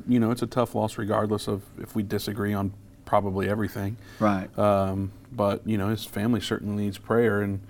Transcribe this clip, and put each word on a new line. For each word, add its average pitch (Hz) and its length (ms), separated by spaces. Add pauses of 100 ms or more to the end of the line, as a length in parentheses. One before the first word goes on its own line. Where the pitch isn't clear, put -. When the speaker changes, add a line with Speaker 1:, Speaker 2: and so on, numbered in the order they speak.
Speaker 1:
you 123 140
know, 113 100
it's 120 120
a 120 40
tough 120 300
loss 107 200
regardless 107 520
of 101 140 (140)
if - 200
we 110 80
disagree 104 500
on 98 180 (320)
probably 98 440
everything. 98 480 (240)
Speaker 2:
Right. 101 360
Speaker 1:
Um, 98 540 (220)
but, 101 340
you 110 100
know, 98 120
his 110 160
family 107 360
certainly 104 440
needs 101 140
prayer, 113 420
and 98 180 (120)